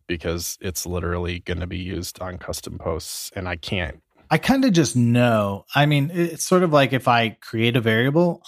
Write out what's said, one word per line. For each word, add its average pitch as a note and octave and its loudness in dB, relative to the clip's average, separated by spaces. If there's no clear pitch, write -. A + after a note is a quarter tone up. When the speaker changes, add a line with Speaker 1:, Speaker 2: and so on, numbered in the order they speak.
Speaker 1:
because E2+ -6
it's F#2+ -8
literally F2 -4
gonna F2 -6
be F#2 -8
used F2+ -8
on F2+ -10
custom - -10
posts - -8
and F#2+ -6
I F2 -4
can't"? E2 -6
Speaker 2:
I D#3+ 2
kinda C4 2
just E3 2
know. A#2 2
I C#3+ 6
mean, D3 2
it's E3+ -2
sort F#3 4
of E3 2
like C3+ 4
if B2+ 0
I A#2 2
create A#2 0
a B2+ 4
variable, C#3 2